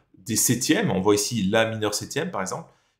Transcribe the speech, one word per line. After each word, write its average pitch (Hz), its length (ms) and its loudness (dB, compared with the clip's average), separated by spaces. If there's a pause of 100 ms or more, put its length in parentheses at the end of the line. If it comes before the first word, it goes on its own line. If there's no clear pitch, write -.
(160)
des 110 200 -6
septièmes, 147 540 2
on 92 120 0
voit 104 120 6
ici 104 280 0
la 110 260 2
mineure 107 240 -2
septième 143 380 -6
par 98 100 -6
exemple. 95 300 -8 (300)